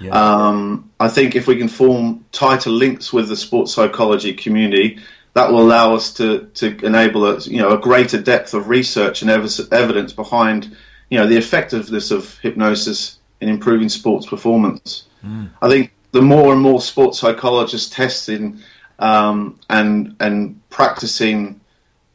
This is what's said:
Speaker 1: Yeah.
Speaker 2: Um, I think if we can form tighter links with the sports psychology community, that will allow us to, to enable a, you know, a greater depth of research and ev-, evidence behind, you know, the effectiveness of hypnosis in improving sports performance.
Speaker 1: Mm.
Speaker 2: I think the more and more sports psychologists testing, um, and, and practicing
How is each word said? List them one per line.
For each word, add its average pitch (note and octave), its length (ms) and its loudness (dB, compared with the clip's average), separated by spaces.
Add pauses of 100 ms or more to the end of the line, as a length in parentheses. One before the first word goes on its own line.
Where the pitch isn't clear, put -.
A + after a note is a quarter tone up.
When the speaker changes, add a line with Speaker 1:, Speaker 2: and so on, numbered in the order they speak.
Speaker 1:
Yeah. F#2 100 -12
Speaker 2:
Um, G#2 800 0 (100)
I A#2 80 2
think B2 280 0
if B2 100 -2
we B2+ 100 4
can A#2 120 -4
form A#2+ 640 0
tighter C3 380 0
links B2+ 440 -2
with A2+ 140 0
the G#2+ 80 -6
sports - 360 -4
psychology G#2 600 0
community, G#2+ 640 0 (340)
that B2 180 2
will A#2 120 6
allow A2+ 320 6
us - 200 -4
to, A2 400 -4
to G#2+ 300 -4
enable A2 420 2
a, - 140 -2
you - 180 -8
know, G2+ 120 0
a G#2+ 80 2
greater B2 420 2
depth - 320 -2
of G#2 160 -6
research A#2+ 540 -2
and A2 80 0
ev-, G#2+ 420 -2
evidence A2+ 400 0
behind, A2 640 -2 (340)
you B2 80 0
know, G#2+ 80 2
the A2+ 100 4
effectiveness A2 760 -4
of G2 280 -6
hypnosis G#2+ 800 -4 (220)
in G#2+ 80 -4
improving A2 400 0
sports G#2 380 -4
performance. - 800 -2 (200)
Speaker 1:
Mm. G#2+ 260 -12 (100)
Speaker 2:
I - 80 2
think C3 240 4 (200)
the B2+ 100 4
more C#3+ 300 6
and C3+ 100 4
more C3+ 180 4
sports B2+ 380 0
psychologists A#2 760 -2
testing, G#2+ 680 -6 (380)
um, G#2+ 600 0 (100)
and, G#2+ 520 -2
and G#2 400 -4 (100)
practicing G#2+ 880 -4 (540)